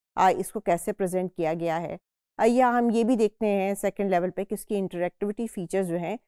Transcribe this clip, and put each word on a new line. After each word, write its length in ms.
आ, 120
इसको 300
कैसे 320
प्रेजेंट 460
किया 160
गया 240
है। 220
आ, 60
या 240
हम 220
ये 120
भी 120
देखते 320
हैं 280
सेकंड 340
लेवल 200
पे 140
कि 120
उसकी 200
इंटरैक्टिविटी 720
फीचर्स 400
जो 100
हैं 300